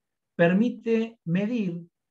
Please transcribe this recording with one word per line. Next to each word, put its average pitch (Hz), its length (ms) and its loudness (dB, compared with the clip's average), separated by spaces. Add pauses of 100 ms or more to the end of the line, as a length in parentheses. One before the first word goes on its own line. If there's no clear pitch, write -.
(360)
permite 226 920 0
medir 185 600 -2 (260)